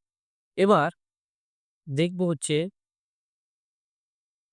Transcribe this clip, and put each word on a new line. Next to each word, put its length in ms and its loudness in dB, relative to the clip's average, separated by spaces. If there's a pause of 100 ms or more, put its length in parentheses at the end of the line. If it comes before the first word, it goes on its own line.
(580)
এবার 320 4 (960)
দেখব 400 -2
হচ্ছে 280 -4 (2000)